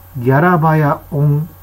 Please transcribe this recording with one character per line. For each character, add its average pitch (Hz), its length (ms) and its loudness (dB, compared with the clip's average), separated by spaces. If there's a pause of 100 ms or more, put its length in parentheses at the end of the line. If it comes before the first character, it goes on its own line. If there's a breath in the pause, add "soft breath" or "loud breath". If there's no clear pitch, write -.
(160)
ギ 123 160 -2
ャ 139 80 2
ラ 175 160 2
バ 156 220 0
ヤ 143 320 -2
オ 147 120 -4
ン、 147 240 0 (160)